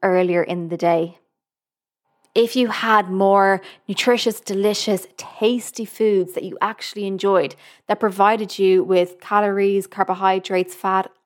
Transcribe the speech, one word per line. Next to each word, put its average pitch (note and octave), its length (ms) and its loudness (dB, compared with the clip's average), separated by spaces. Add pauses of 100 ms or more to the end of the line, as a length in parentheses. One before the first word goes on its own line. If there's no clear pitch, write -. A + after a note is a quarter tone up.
earlier F3+ 400 2
in E3+ 260 -6
the E3+ 80 -6
day. E3+ 420 0 (1160)
If A#3 220 2
you B3 120 2
had G#3+ 420 0
more G3 520 4 (240)
nutritious, A3 540 -2
delicious, G3+ 680 -2 (100)
tasty - 680 -4
foods G3+ 480 0
that - 120 -8
you F#3+ 160 -12
actually G#3 460 -6
enjoyed, F#3+ 480 0 (320)
that - 140 -2
provided G#3 580 0
you F#3+ 240 4
with F3+ 380 0
calories, G3 640 0
carbohydrates, F#3+ 880 -2
fat, F#3+ 360 -2 (160)